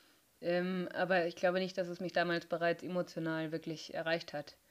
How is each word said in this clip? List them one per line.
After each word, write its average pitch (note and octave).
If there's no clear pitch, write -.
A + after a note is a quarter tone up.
Ähm, F3+
aber F3+
ich F3
glaube F3+
nicht, F#3
dass F3+
es F3
mich F3
damals E3+
bereits E3+
emotional D#3+
wirklich D#3
erreicht E3
hat. -